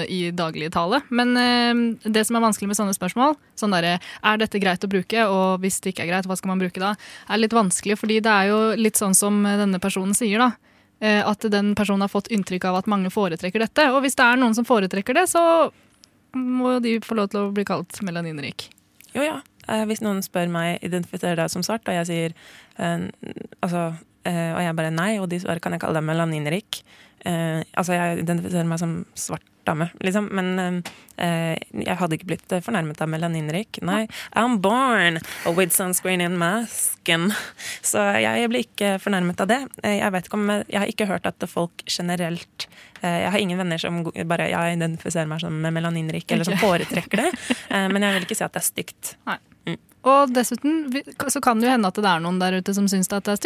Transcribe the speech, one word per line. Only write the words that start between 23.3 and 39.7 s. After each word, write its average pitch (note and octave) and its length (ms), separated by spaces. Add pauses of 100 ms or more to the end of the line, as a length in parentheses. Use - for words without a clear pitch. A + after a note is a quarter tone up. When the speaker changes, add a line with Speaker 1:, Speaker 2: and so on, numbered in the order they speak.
Speaker 2:
altså, E3+ 320 (300)
eh, E3+ 280
og F3 80
jeg E3+ 140
bare, D#3+ 160
«Nei», F#3 280
og F#3 100
de F3 100
svarer, F3+ 220
«Kan F3+ 120
jeg E3+ 80
kalle F3 140
deg D#3 80
melaninrik?» D#3+ 800 (420)
Eh, E3 380 (120)
altså, F3+ 180
jeg F3 320
identifiserer F3 400
meg E3 140
som E3+ 260 (100)
svart - 260 (240)
dame, E3 260 (100)
liksom, G3 300
men, F#3 520 (360)
eh, E3 380 (180)
jeg - 220
hadde F3 200
ikke E3+ 80
blitt, - 260
eh, F#3 100
fornærmet E3 400
av D#3 80
melaninrik. D#3+ 720
Nei, G#3 240 (260)
«I'm A#3 260
born G3 600 (260)
with E3+ 300
sunscreen F#3 460
in F3 160
my F3+ 280
skin.» - 640 (540)
Så - 160 (220)
jeg A3 280
blir A#3+ 160
ikke G3 340
fornærmet F3+ 420
av F#3+ 80
det. B3+ 180 (160)